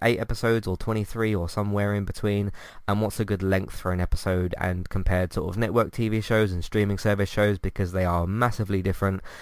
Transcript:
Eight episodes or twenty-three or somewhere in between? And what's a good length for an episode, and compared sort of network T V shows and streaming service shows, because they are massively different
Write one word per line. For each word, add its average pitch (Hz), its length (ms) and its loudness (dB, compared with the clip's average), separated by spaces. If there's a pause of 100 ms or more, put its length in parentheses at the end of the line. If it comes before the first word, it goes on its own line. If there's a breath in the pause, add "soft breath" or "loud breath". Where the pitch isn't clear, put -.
Eight - 180 -2
episodes 113 460 0
or 90 100 -2
twenty-three 110 600 -2
or 85 120 -2
somewhere 101 460 -2
in 101 100 -2
between? 101 480 -2 (360 loud breath)
And 104 120 2
what's 107 200 0
a 110 60 0
good 98 180 -2
length 95 340 0
for 92 140 -2
an 90 100 0
episode, 90 560 0
and 92 320 -2
compared 92 440 2
sort 90 160 -2
of 92 80 -4
network 110 340 2
T 113 180 0
V 110 100 0
shows 110 320 2
and 87 140 -2
streaming 101 320 2
service 101 320 2
shows, 104 300 2
because 95 320 -2
they 92 140 2
are 87 200 2
massively 101 560 0
different 95 400 0 (200 loud breath)